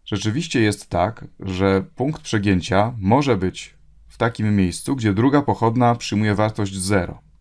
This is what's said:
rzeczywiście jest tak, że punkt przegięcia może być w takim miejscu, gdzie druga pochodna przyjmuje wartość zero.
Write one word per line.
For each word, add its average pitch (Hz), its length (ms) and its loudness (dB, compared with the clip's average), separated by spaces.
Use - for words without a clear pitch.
rzeczywiście 110 560 -2
jest 104 300 0
tak, 95 340 -2
że 95 420 0
punkt 143 400 -6
przegięcia 101 760 0
może 117 380 2
być 90 380 -6
w - 80 -20
takim 107 400 0
miejscu, 95 400 0
gdzie 110 180 0
druga 135 280 4
pochodna 117 520 2
przyjmuje 107 400 -2
wartość 101 440 -2
zero. 92 420 -2